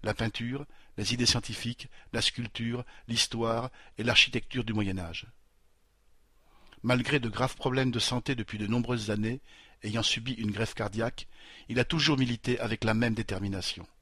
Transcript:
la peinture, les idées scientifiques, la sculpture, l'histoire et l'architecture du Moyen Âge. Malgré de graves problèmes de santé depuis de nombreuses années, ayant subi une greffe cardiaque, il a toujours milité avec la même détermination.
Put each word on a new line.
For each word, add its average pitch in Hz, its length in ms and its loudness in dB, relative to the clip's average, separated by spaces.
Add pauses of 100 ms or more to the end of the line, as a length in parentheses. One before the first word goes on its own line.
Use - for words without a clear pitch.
la 104 100 0
peinture, 120 520 -4 (320)
les 104 160 0
idées 123 120 2
scientifiques, 117 640 -2 (240)
la 113 80 0
sculpture, 117 640 -2 (220)
l'histoire 113 640 0 (280)
et 107 60 -4
l'architecture 120 600 4
du 110 100 -2
Moyen 101 240 0
Âge. 85 300 -10 (1600)
Malgré 123 360 4
de 117 100 -2
graves 120 260 0
problèmes 131 360 2
de 117 80 0
santé 123 340 0
depuis 110 240 -4
de 104 100 -2
nombreuses 117 440 0
années, 110 300 0 (420)
ayant 107 200 0
subi 117 300 0
une 110 180 -2
greffe 107 220 -2
cardiaque, 110 540 -2 (420)
il 120 100 2
a 123 60 6
toujours 151 320 4
milité 123 420 2
avec 113 240 -2
la 110 100 4
même 113 200 4
détermination. 98 720 -4 (160)